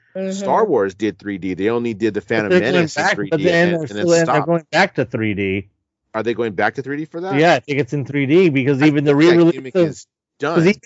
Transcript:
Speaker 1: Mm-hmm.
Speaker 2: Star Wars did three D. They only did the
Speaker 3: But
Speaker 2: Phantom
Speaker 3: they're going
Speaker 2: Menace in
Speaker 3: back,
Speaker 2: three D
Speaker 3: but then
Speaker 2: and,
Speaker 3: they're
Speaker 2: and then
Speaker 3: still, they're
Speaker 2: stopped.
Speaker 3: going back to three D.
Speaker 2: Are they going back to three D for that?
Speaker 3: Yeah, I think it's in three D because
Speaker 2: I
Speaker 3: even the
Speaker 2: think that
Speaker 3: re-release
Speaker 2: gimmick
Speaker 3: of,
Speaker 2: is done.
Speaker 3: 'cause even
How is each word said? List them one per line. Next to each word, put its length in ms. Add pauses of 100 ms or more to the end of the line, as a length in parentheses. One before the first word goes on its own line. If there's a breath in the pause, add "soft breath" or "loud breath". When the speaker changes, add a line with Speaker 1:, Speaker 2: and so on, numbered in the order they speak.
(140)
Speaker 1:
Mm-hmm. 180
Speaker 2:
Star 340
Wars 280
did 240
three 200
D. 160
They 160
only 240
did 180
the 80
Speaker 3:
But 80
Speaker 2:
Phantom 220
Speaker 3:
they're 100
going 140
Speaker 2:
Menace 240
in 40
Speaker 3:
back, 120
Speaker 2:
three 100
D 60
Speaker 3:
but 120
then 260
Speaker 2:
and, 40
Speaker 3:
they're 80
Speaker 2:
and 80
then 80
Speaker 3:
still, 140
they're 160
Speaker 2:
stopped. 200
Speaker 3:
going 240
back 260
to 100
three 260
D. 380 (420)
Speaker 2:
Are 100
they 120
going 180
back 220
to 80
three 160
D 80
for 160
that? 180
Speaker 3:
Yeah, 140
I 60
think 200
it's 140
in 100
three 220
D 240
because 320
Speaker 2:
I 40
Speaker 3:
even 180
the 80
Speaker 2:
think 180
that 20
Speaker 3:
re-release 220
Speaker 2:
gimmick 220
Speaker 3:
of, 120
Speaker 2:
is 180 (320)
done. 180
Speaker 3:
'cause 100
even 200